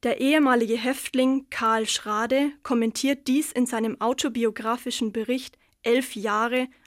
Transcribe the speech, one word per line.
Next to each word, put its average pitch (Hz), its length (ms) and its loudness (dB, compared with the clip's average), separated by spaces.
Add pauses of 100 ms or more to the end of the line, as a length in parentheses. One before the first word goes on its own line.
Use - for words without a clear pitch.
Der 233 160 0
ehemalige 254 560 4
Häftling 262 720 0
Karl 226 360 0
Schrade 233 640 0 (120)
kommentiert 254 640 0
dies 285 240 0
in 247 120 2
seinem 226 360 -4
autobiografischen 233 1120 -2
Bericht 247 440 -4 (260)
"Elf 247 340 2
Jahre" 226 500 0 (200)